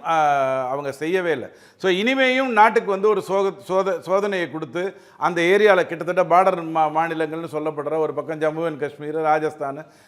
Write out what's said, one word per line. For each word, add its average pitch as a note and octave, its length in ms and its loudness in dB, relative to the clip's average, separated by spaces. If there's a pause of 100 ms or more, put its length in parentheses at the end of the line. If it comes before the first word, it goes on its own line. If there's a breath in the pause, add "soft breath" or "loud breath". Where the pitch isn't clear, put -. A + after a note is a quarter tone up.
ஆ, C#3 640 2
அவங்க C#3 240 -4
செய்யவே E3+ 380 -2
இல்ல. A#2+ 200 -4 (260 soft breath)
So, F#3+ 140 0
இனிமேயும் B3+ 580 2
நாட்டுக்கு G#3+ 420 4
வந்து G3 180 0
ஒரு G#3 140 2
சோக-, G3 360 -2
சோத-, F#3 420 -2
சோதனையை F#3 500 -2
கொடுத்து, D#3+ 440 -6 (220 loud breath)
அந்த E3+ 260 0
ஏரியால F#3+ 440 6
கிட்டத்தட்ட F3 380 -2
பார்டர் E3+ 460 4
மா-, D#3+ 260 0
மாநிலங்கள்னு D#3+ 560 -4
சொல்லப்படுற D3+ 460 -4
ஒரு D3+ 160 -2
பக்கம் D3 260 -6
ஜம்மு D#3+ 260 -2
and D3+ 140 -6
காஷ்மீர், D3 340 -8
ராஜஸ்தான், D3+ 720 -2 (220 soft breath)